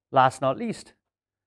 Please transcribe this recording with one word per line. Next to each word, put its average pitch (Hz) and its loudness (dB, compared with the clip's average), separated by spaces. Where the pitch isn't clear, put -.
Last 131 2
not 135 -2
least, - -10